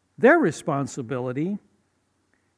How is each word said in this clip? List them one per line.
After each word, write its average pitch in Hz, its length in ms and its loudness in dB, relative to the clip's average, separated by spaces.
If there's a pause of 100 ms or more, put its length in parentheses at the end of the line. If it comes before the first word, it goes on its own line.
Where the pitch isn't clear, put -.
(180)
Their 277 220 6
responsibility 139 1160 -4 (1000)